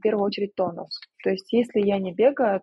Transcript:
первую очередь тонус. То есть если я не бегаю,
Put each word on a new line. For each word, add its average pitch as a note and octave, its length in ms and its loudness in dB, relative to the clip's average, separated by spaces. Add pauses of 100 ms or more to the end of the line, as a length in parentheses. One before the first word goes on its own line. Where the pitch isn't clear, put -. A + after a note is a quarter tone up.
первую G#3 220 2
очередь G3+ 300 -4
тонус. F3 440 -6 (240)
То G3 80 0
есть F#3+ 220 -4
если A#3 280 2
я G3+ 180 2
не F#3 140 -6
бегаю, G#3+ 500 2